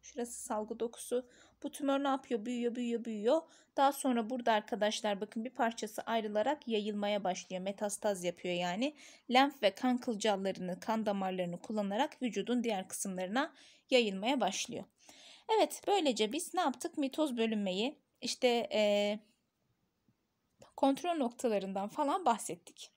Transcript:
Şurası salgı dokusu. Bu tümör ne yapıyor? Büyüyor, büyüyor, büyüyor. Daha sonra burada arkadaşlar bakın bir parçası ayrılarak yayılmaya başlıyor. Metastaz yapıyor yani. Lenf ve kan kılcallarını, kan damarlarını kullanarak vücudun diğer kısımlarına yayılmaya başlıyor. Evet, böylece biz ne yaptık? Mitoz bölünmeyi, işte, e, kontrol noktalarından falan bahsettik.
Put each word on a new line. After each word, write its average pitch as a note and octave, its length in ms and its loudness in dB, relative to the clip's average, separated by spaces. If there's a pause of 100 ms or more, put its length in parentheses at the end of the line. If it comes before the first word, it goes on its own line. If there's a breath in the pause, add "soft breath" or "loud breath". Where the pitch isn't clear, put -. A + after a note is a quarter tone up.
Şurası - 420 -8
salgı A3 360 -4
dokusu. A#3+ 480 -2 (360 loud breath)
Bu C#4+ 80 -4
tümör C#4 320 0
ne C#4+ 40 2
yapıyor? C4 380 0
Büyüyor, A#3+ 300 0
büyüyor, A#3 300 -2
büyüyor. A#3 360 2 (360 loud breath)
Daha C#4 140 6
sonra A#3 380 0
burada A#3+ 240 2
arkadaşlar G#3+ 680 0
bakın A3 240 -6
bir C4 40 -6
parçası A#3 520 -4
ayrılarak A3+ 680 0
yayılmaya G#3 560 0
başlıyor. F#3 380 -4
Metastaz G3+ 600 -2
yapıyor F3 320 -2
yani. F#3 400 -2 (380 loud breath)
Lenf C4 300 4
ve G#3 80 6
kan B3+ 260 2
kılcallarını, F#3+ 840 -2
kan A3 260 -2
damarlarını F#3+ 560 -2
kullanarak G#3+ 600 -4
vücudun A3+ 420 -2
diğer G3 240 -2
kısımlarına G3 680 -4 (360 loud breath)
yayılmaya A#3 520 4
başlıyor. - 420 -2 (720 loud breath)
Evet, - 300 2
böylece B3 460 2
biz - 200 -6
ne F4+ 80 0
yaptık? D#4+ 360 -2
Mitoz C4+ 400 0
bölünmeyi, A3 640 0 (220)
işte, A#3+ 520 2
e, G#3 460 2 (1600 soft breath)
kontrol C#4 400 2
noktalarından G#3 720 -2
falan D#4 360 0
bahsettik. - 720 -2